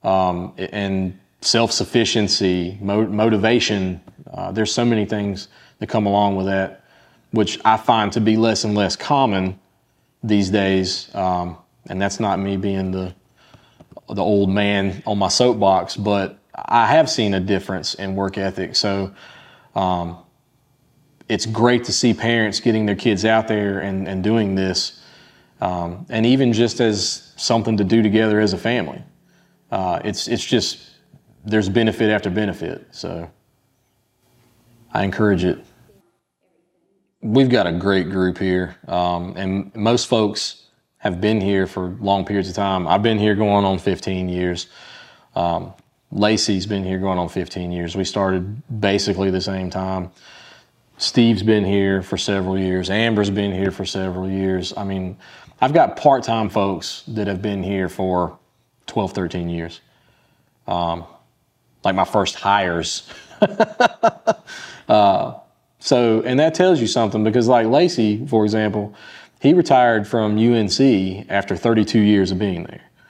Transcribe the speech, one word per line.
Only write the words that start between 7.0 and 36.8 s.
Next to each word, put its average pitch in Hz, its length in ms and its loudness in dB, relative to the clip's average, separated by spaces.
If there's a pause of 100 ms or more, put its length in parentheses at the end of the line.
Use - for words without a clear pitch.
which 107 340 0
I 110 120 4
find 110 360 0
to 117 80 -2
be 110 160 2
less 110 280 2
and 104 100 -2
less 101 220 0
common 98 600 0 (640)
these 101 280 2
days. 95 640 0
Um, 90 420 -4 (320)
and 95 120 -6
that's 98 180 -2
not 98 200 -2
me 98 180 -4
being 95 340 -4
the, 92 240 -6 (920)
the 101 140 -4
old 101 280 2
man 101 560 0
on 104 120 -2
my 95 100 0
soapbox, 98 680 2
but 101 420 -2 (160)
I 117 320 2
have 156 220 4
seen 104 260 0
a 95 60 0
difference 95 540 -2
in 95 220 -6
work 98 220 -4
ethic. 95 360 -4
So, 98 400 -2 (600)
um, 90 440 -2 (1080)
it's 107 160 -2
great 120 400 2
to - 80 -8
see 117 220 2
parents 110 460 0
getting 110 260 2
their 101 100 0
kids 101 280 0
out 110 240 2
there 101 320 -2
and, 95 280 -4
and 95 140 -4
doing 107 320 0
this, 95 480 -2 (580)
um, 87 480 -6
and 113 160 0
even 127 280 4
just 113 280 0
as 107 560 -2
something 113 400 0
to 101 80 2
do 113 180 4
together 107 380 2
as 101 120 2
a 92 60 -4
family. 110 440 -4 (680)
Uh, 92 340 -2
it's, - 240 -6
it's 117 160 -2
just, - 480 -2 (520)
there's 104 240 0
benefit 110 420 2
after 104 200 0
benefit, 101 640 -4
so 87 360 -10 (1600)
I 104 100 -2
encourage 98 420 2
it. - 140 0 (1600)